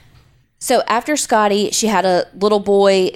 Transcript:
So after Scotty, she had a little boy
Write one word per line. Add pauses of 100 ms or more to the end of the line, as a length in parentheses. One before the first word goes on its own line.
(600)
So
after
Scotty,
she
had
a
little
boy